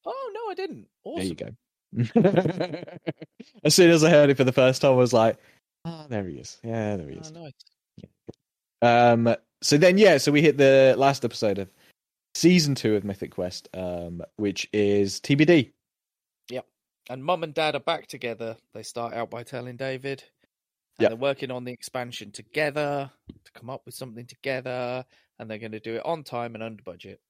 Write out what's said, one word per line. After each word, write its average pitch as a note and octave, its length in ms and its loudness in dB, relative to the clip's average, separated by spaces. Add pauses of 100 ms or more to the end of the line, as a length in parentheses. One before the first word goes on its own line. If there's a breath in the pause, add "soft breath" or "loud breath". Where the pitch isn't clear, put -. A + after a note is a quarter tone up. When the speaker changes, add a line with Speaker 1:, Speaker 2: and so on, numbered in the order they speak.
Speaker 1:
Oh, B4+ 280 -10
no, A4 180 -10
I - 20 -8
didn't. E4 340 -12 (160)
Speaker 2:
There - 220 -8
you F2 80 -4
Speaker 1:
Awesome. - 20 -8
Speaker 2:
go. - 200 -14 (400)
<laughs> E3+ 1700 -4
As D#3 120 2
soon F3 160 8
as D#3+ 120 4
I D#3+ 60 4
heard D3 200 8
it C3+ 80 2
for C3+ 60 2
the B2+ 100 2
first C3 280 2
time, C#3 100 4
I B2+ 40 6
was B2 180 4
like, A2+ 240 4 (460 soft breath)
"Ah, D#3+ 260 -14
there G#2 180 -6
he D#2 100 -12
is. - 260 -18
Yeah, A2+ 320 -6
there D#2 140 -10
he - 80 -14
Speaker 1:
Oh, - 40 -16
Speaker 2:
is." D#3 100 -18
Speaker 1:
nice. D#3+ 200 -20 (460)
Speaker 2:
Yeah. - 1120 0
Um, A#2 240 2 (300)
so D3 140 4
then, F3+ 180 6
yeah, F#3+ 220 8
so D3 120 0
we D3 120 4
hit C#3+ 140 4
the C3+ 380 6
last C3+ 300 0
episode G#2 320 -2
of G2 140 -10 (640 soft breath)
season D#3+ 400 4
two A2 200 0
of G2 80 -2
Mythic G2 280 -10
Quest, - 420 -8
um, F2 480 -10 (140)
which G2+ 360 -4
is G2+ 480 0
T - 140 0
B C#3+ 100 4
D. D3+ 280 4 (800)
Speaker 1:
Yep. B2+ 160 -12 (420)
And C3 160 -12
Mum E3+ 160 -2
and D#3+ 100 -10
Dad D3+ 220 -2
are C#3+ 60 -4
back E3 260 -6
together. A#2 520 -10 (180)
They A2 80 -14
start A#2 320 -10
out A#2 160 -6
by A#2 100 -12
telling B2 340 -14
David. C3+ 480 -10 (760)
And A2 60 2
Speaker 2:
Yep. G2+ 40 4
Speaker 1:
they're A#2 80 -8
working C3+ 320 -4
on B2+ 140 -10
the B2 100 -10
expansion A#2+ 580 -12
together C#3+ 800 -6 (340)
to - 100 -20
come A#2+ 180 -18
up C3+ 160 -14
with - 80 -20
something B2 320 -16
together. B2+ 760 -8 (360)
And A2+ 100 -16
they're G#2+ 80 -10
gonna G#2+ 220 -12
do A2+ 160 -10
it A2+ 100 -8
on D#3+ 180 -6
time A#2+ 300 -8
and A2 100 -12
under A2+ 200 -14
budget. F2+ 360 -18 (100)